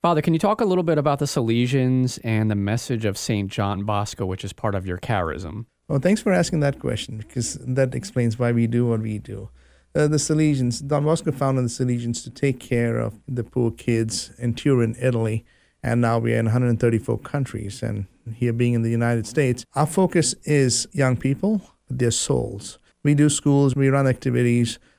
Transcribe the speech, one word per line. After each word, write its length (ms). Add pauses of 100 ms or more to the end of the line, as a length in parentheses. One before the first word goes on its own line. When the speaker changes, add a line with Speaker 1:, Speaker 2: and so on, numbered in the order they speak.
Speaker 1:
Father, 200
can 100
you 80
talk 220
a 40
little 200
bit 120
about 220
the 60
Salesians 960
and 260
the 60
message 480
of 140
Saint 340
John 320
Bosco, 420
which 200
is 80
part 200
of 140
your 100
charism? 680 (240)
Speaker 2:
Well, 100
thanks 220
for 100
asking 300
that 180
question, 380
because 380
that 380
explains 460
why 140
we 120
do 200
what 160
we 160
do. 320 (440)
Uh, 140
the 80
Salesians, 720
Don 160
Bosco 300
founded 320
the 20
Salesians 560
to 60
take 320
care 360
of 300
the 160
poor 280
kids 680
in 160
Turin, 480
Italy, 420 (400)
and 160
now 180
we 160
are 40
in 100
a 40
hundred 280
thirty-four 380
countries, 680
and 220 (280)
here 200
being 220
in 80
the 60
United 380
States, 380 (100)
our 100
focus 480 (120)
is 480
young 240
people, 440 (280)
their 220
souls. 680 (240)
We 120
do 120
schools, 480
we 140
run 180
activities, 720 (200)